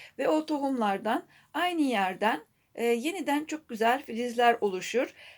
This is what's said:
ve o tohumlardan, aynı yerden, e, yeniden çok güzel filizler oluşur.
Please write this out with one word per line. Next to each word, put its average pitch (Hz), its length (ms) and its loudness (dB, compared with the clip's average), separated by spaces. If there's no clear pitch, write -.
ve 277 100 0
o 311 180 2
tohumlardan, 269 800 -2
aynı 339 280 0
yerden, 202 580 0
e, 233 60 -4
yeniden 285 600 0
çok 311 240 -10
güzel 233 340 0
filizler 240 580 2
oluşur. 196 540 -2